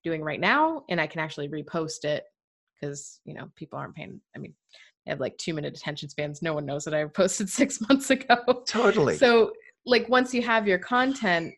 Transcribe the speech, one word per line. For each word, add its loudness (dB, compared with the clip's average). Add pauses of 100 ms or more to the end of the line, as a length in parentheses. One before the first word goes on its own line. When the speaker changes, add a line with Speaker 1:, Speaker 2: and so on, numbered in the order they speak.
Speaker 1:
doing -4
right -6
now? 2
And -2
I 0
can -8
actually -6
repost -8
it -2 (560)
'cause, -12
you -16
know, -16
people -16
aren't -12
paying, -16 (160)
I -16
mean, -16 (500)
I -8
have, -4
like, -6
two-minute -8
attention -10
spans. -8
No -2
one -4
knows -6
that -6
I 0
<laughs> -8
posted 0
six 0
months 2
ago. 4 (320)
Speaker 2:
Totally. 4
Speaker 1:
So, 6 (320)
like, 2
once 4
you 0
have 2
your 4
content, 0